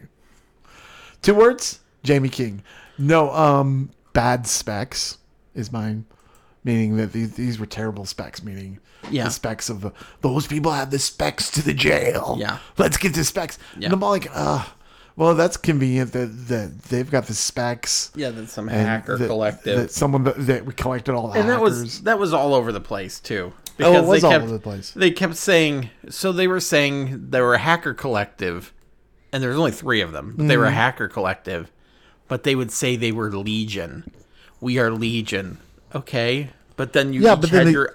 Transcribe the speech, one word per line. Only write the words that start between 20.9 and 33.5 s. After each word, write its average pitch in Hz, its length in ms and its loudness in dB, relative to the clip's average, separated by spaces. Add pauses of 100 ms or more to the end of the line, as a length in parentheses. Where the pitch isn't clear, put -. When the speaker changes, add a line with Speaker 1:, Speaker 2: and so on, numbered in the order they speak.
Speaker 1:
all 117 140 -4
the - 100 0
Speaker 2:
And 208 80 2
that 240 140 2
was, 180 160 4
Speaker 1:
hackers. 120 240 -8
Speaker 2:
that 208 180 2
was 175 140 0
all 143 200 2
over 117 200 2
the 98 80 -6
place, 98 400 -8
too. 95 320 -6 (260)
Speaker 1:
Oh, 147 40 2
it 175 80 8
Speaker 2:
Because 175 160 8
Speaker 1:
was 165 140 6
Speaker 2:
they 175 60 8
Speaker 1:
all 151 60 8
Speaker 2:
kept, 151 100 4
Speaker 1:
over 113 100 -6
the 110 60 -4
place. 101 320 -10
Speaker 2:
they 180 200 2
kept 175 240 -2
saying, 151 540 2 (200)
so 190 240 -4
they 185 140 2
were 185 120 0
saying 139 680 0
they 131 100 0
were 123 140 4
a 120 60 4
hacker 160 340 0
collective, 101 800 -4 (580)
and 135 100 -4
there 123 100 -2
was 143 80 -2
only 147 120 2
three 120 300 -2
of 82 100 -4
them, 78 240 -10
but 151 140 0
they 127 80 6
were 113 80 4
a 107 40 4
Speaker 1:
Mm-hmm. 107 60 2
Speaker 2:
hacker 117 320 0
collective, 92 640 -4 (560)
but 127 160 -6
they 135 120 2
would 123 160 -2
say 127 260 -2
they 113 160 0
were 110 180 -4
Legion. 101 800 -6 (480)